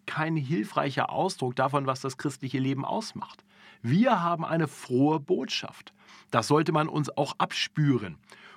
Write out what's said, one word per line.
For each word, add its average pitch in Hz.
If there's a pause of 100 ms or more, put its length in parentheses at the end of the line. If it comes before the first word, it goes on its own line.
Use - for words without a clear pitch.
kein 160
hilfreicher 143
Ausdruck 135
davon, 135
was 131
das 135
christliche 139
Leben 131
ausmacht. - (380)
Wir 185
haben 170
eine 160
frohe 143
Botschaft. - (380)
Das 113
sollte 156
man 156
uns 147
auch 143
abspüren. 120 (400)